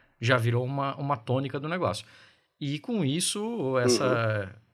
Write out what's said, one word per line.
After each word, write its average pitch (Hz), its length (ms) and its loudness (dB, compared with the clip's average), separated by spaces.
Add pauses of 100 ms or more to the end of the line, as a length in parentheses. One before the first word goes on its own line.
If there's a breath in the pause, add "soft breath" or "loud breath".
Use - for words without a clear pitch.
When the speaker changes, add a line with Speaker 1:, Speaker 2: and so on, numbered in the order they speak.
(200 soft breath)
Speaker 1:
já 123 180 4
virou 120 260 2
uma, 139 340 -4
uma 143 200 -2
tônica 131 420 -2
do 139 80 -6
negócio. 156 380 -2 (540 soft breath)
E 143 180 -4
com 208 260 -2
isso, 175 760 -2
essa, 117 640 2
Speaker 2:
Uhum. 95 140 -14 (140)